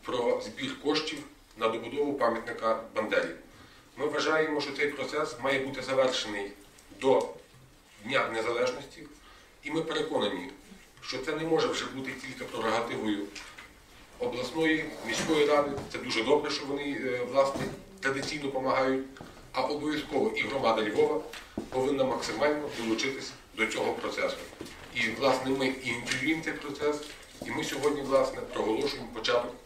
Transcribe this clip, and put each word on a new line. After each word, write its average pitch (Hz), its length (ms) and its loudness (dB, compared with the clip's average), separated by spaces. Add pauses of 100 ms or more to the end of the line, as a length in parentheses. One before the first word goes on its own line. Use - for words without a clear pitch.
про 120 380 0
збір 131 400 -8
коштів 151 380 0 (380)
на 113 120 0
добудову 117 460 0
пам'ятника 113 680 0 (140)
Бандері. 95 360 2 (680)
Ми 139 100 -2
вважаємо, 151 540 2
що 139 120 -4
цей 143 160 0
процес 143 540 -4
має 135 180 2
бути 135 220 -4
завершений 123 720 2 (480)
до - 280 6 (760)
Дня 120 240 2
Незалежності, 120 720 -2 (600)
і 147 80 -8
ми 156 120 0
переконані, 147 680 0 (500)
що - 180 -8
це 160 140 -4
не 156 100 -2
може 160 260 4
вже - 160 -2
бути 131 280 -6
тільки 127 320 -10
прерогативою 113 760 -2 (1000)
обласної, 151 680 0 (220)
міської 151 400 4
ради. 147 240 6 (220)
Це - 60 -6
дуже 127 260 -2
добре, 147 260 4
що 147 160 -4
вони, 143 380 -2
е, 123 280 -2
власне, - 300 4 (380)
традиційно 143 420 -2
допомагають, 131 640 2 (460)
а 127 80 0
обов'язково 147 760 0
і - 60 0
громада 113 460 2
Львова 151 320 4 (480)
повинна 131 360 2
максимально 135 640 2 (100)
долучитись 117 540 0 (240)
до 110 100 2
цього 120 260 0
процесу. - 440 -2 (580)
І, 120 60 -2 (180)
власне, 131 320 2
ми 135 160 2
ініціюємо 131 760 0
цей 151 80 -2
процес, 147 440 -2 (500)
і - 40 -8
ми 147 140 -2
сьогодні, 143 380 0
власне, 147 380 4
проголошуємо 110 720 -2
початок - 400 0 (120)